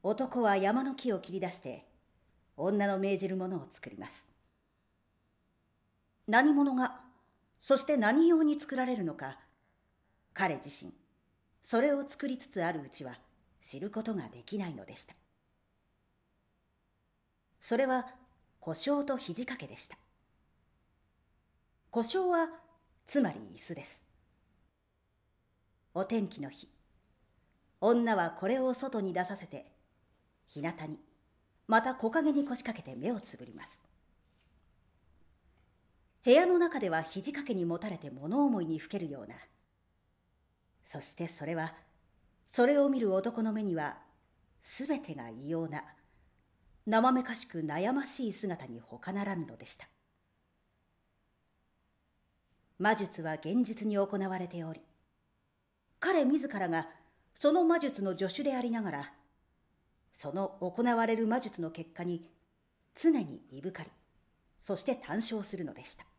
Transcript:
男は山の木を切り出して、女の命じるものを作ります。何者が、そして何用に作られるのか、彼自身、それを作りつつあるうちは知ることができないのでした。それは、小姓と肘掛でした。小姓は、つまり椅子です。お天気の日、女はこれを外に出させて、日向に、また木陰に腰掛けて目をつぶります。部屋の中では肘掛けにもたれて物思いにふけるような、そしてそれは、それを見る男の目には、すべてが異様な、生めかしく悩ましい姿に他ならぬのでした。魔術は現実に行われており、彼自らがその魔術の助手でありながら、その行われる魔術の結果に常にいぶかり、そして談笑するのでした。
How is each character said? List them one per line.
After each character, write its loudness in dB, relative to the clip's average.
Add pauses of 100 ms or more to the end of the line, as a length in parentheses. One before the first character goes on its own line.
男 0
は 6
山 2
の -2
木 -2
を 0
切 -10
り -4
出 -4
し -14
て、 -12 (720)
女 2
の 2
命 2
じ -2
る -2
も -4
の -4
を -6
作 -14
り -16
ま -12
す。 -14 (2000)
何 8
者 6
が、 0 (580)
そ 4
し -2
て 4
何 6
用 8
に 4
作 -6
ら 2
れ 0
る -2
の -2
か、 -10 (920)
彼 0
自 -12
身、 -12 (720)
そ 2
れ 4
を -2
作 -6
り -4
つ -10
つ -4
あ 0
る -4
う -14
ち -14
は -12 (420)
知 -12
る -8
こ -6
と -4
が -4
で -18
き -6
な -4
い -6
の -12
で -18
し -14
た。 -20 (2500)
そ -2
れ 4
は、 0 (520)
小 -8
姓 0
と -2
肘 -8
掛 -10
で -16
し -14
た。 -18 (1900)
小 -2
姓 2
は、 2 (560)
つ 2
ま 2
り -12 (140)
椅 -18
子 -8
で -14
す。 -18 (1900)
お -2
天 0
気 -10
の -8
日、 -18 (1120)
女 4
は 2
こ -4
れ 2
を 2
外 -4
に -2
出 0
さ -8
せ -14
て、 -16 (800)
日 -10
向 -2 (160)
に、 -10 (680)
ま 8
た -2
木 -2
陰 4
に 2
腰 -6
掛 -6
け -10
て -14
目 -2
を -4
つ -12
ぶ -16
り -20
ま -16
す。 -18 (2500)
部 6
屋 10
の 6
中 4
で 0
は 2
肘 -6
掛 -8
け -2
に 0
も -2
た -6
れ -6
て -12
物 0
思 2
い -2
に -4
ふ -12
け -4
る -6
よ -10
う -14
な、 -14 (1500)
そ -10
し -12
て -4
そ -8
れ -2
は、 -4 (720)
そ 6
れ 6
を 6
見 2
る 4
男 0
の 0
目 -2
に 0
は、 -2 (640)
す -6
べ 0
て -10
が -10
異 -10
様 -2
な、 -6 (1000)
生 6
め 2
か -6
し -12
く -6
悩 0
ま 0
し -6
い -4
姿 -6
に -12
他 -12
な -2
ら -2
ぬ -2
の -14
で -16
し -14
た。 -20 (3000)
魔 4
術 -6
は -2
現 0
実 -4
に 0
行 4
わ -4
れ -6
て -10
お -8
り、 -16 (1160)
彼 4
自 2
ら -2
が -2 (460)
そ 4
の 6
魔 6
術 -2
の -2
助 -2
手 -6
で 0
あ -2
り -2
な -2
が -4
ら、 -8 (1000)
そ -10
の -2 (100)
行 -2
わ 4
れ 2
る 2
魔 4
術 -6
の -4
結 -12
果 -10
に -4 (680)
常 4
に -8 (100)
い -12
ぶ -6
か -12
り、 -16 (680)
そ -4
し -6
て 0
談 -4
笑 -4
す -8
る -6
の -8
で -16
し -14
た。 -20 (140)